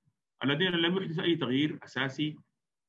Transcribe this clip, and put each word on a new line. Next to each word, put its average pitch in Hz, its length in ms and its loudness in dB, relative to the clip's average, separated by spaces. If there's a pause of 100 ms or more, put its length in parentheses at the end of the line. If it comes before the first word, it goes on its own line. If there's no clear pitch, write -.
(440)
الذين 156 280 2
لم 175 260 2
يحدثوا 170 260 -2
أي 170 120 4
تغيير 139 480 0
أساسي 135 540 -4 (520)